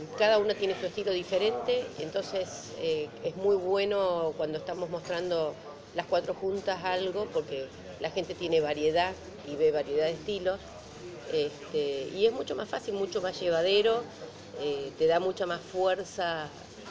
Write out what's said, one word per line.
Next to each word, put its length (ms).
cada 200
una 160
tiene 260
su 60
estilo 260
diferente, 720
entonces, 800
eh, 300
es 120
muy 200
bueno 840
cuando 220
estamos 300
mostrando 680
las 100
cuatro 280
juntas 500
algo, 500
porque 340
la 120
gente 240
tiene 260
variedad 520
y 40
ve 160
variedad 340
de 80
estilos, 460
este, 840
y 100
es 60
mucho 240
más 140
fácil, 240
mucho 280
más 180
llevadero, 640
eh, 360
te 100
da 120
mucha 260
más 160
fuerza. 840